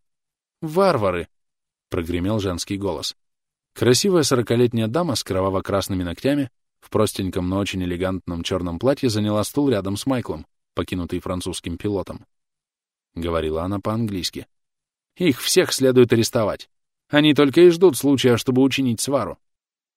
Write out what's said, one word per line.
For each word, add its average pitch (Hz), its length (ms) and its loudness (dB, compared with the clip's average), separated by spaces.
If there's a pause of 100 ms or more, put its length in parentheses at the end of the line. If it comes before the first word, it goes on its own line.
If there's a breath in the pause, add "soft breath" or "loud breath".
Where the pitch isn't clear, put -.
(600)
«Варвары!» 147 680 0 (600)
прогремел 87 520 -2
женский 95 360 -4
голос. 90 400 -6 (580)
Красивая 170 500 4
сорокалетняя 117 640 2
дама 151 260 -2
с - 80 -6
кроваво-красными 95 800 -2
ногтями 131 480 -2 (300)
в - 100 -20
простеньком, 95 580 -2
но 95 100 -2
очень 95 260 -4
элегантном 87 580 -4
черном 87 360 -4
платье 135 300 0
заняла 104 360 0
стул 143 260 0
рядом 98 260 -2
с - 80 -8
Майклом, 107 420 -4 (280)
покинутый 90 460 -6
французским 90 560 -8
пилотом. 98 500 -6 (880)
Говорила 82 480 -4
она 98 160 -4
по-английски. 104 720 -6 (680)
«Их 175 240 0
всех - 320 2
следует 127 400 4
арестовать. 110 560 0 (400)
Они 147 260 4
только 147 280 4
и 175 80 10
ждут 170 260 4
случая, 127 400 4
чтобы 127 260 2
учинить 127 380 0
свару. 117 380 -4 (580)